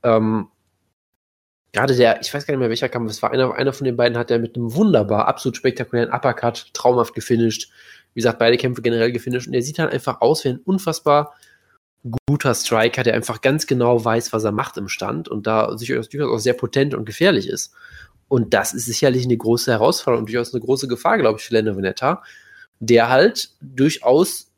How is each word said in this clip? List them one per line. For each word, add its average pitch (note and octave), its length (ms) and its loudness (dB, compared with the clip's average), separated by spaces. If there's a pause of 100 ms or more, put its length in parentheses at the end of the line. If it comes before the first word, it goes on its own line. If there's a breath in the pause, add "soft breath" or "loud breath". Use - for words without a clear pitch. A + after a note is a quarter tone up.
Ähm, A2 440 2 (1300)
gerade B2+ 220 2
der, A#2+ 260 4
ich - 120 -10
weiß C#3+ 140 -8
gar D3+ 60 -2
nicht C3 60 -2
mehr, A#2+ 100 0
welcher A#2 200 -2
Kampf A#2 220 -6
es - 100 -10
war, - 100 0
einer, B2+ 220 0
einer C3 200 -2
von C#3 120 -8
den B2 120 -2
beiden A#2+ 200 2
hat A#2+ 140 -2
er A#2 80 2
mit A#2 160 -6
einem A#2 180 -4
wunderbar, A#2 540 2
absolut - 300 -4
spektakulären A#2+ 540 -2
Uppercut A#2+ 640 -2
traumhaft B2 400 2
gefinisht. A2+ 560 -2 (440 loud breath)
Wie A#2 80 -6
gesagt, A2+ 180 0
beide A#2+ 180 4
Kämpfe B2 240 -4
generell A#2 300 0
gefinisht. B2 360 -6
Und - 60 -8
er B2+ 80 0
sieht C#3 160 -8
halt D#3+ 160 -2
einfach - 280 -4
aus D3 240 2
wie C3+ 40 0
ein B2+ 100 -6
unfassbar D#3 760 0 (920 loud breath)
guter C#3+ 240 2
Striker, A#2+ 500 0
der A#2 100 2
einfach A2+ 280 -4
ganz D3 260 0
genau A#2+ 360 2
weiß, A#2 280 0
was A2 140 -2
er G#2 80 0
macht A#2 240 -6
im G2 100 -10
Stand G2+ 400 -8
und G#2 200 -8
da A2 300 0
sicher-, A#2+ 220 -4
durchaus C3 320 -4
auch A#2 80 0
sehr B2 140 0
potent C#3 420 -2
und A2 80 -6
gefährlich A2 460 0
ist. - 240 -8 (560 loud breath)
Und A#2 240 2
das G2+ 200 2
ist A#2+ 120 -8
sicherlich B2+ 400 0
eine B2 100 2
große A#2 340 0
Herausforderung A#2 540 2
und G#2 100 -8
durchaus A#2+ 200 -4
eine A#2 100 -4
große C3+ 240 -2
Gefahr, F3 300 0
glaub A2+ 200 2
ich, - 60 -14
für - 120 -4
Lando A2 200 2
Vannata, A2+ 480 -2 (560 loud breath)
der A#2 300 4
halt F3+ 500 4
durchaus C#3 1000 0